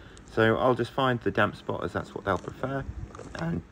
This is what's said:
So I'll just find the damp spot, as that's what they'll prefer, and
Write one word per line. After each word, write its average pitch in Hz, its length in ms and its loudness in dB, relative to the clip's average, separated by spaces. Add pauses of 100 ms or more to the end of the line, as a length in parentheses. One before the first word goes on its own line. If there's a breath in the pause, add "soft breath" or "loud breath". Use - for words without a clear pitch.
(320 loud breath)
So 110 260 6
I'll 123 180 4
just 117 160 -2
find 127 300 2
the 98 100 0
damp 104 240 2
spot, - 280 -6
as 90 100 -4
that's 90 200 -4
what - 120 -10
they'll 95 120 4
prefer, - 460 -4 (520)
and 165 260 -2 (100)